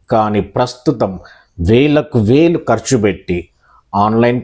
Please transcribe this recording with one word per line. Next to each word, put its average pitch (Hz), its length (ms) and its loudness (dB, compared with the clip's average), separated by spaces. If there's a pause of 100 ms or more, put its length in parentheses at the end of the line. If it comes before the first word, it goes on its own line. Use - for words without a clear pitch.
(120)
కానీ 107 280 0 (140)
ప్రస్తుతం 120 580 -4 (560)
వేలకు 143 520 2 (100)
వేలు 165 300 2 (100)
ఖర్చు 117 340 -2
పెట్టి 90 320 -2 (680)
ఆన్‌లైన్ 117 400 0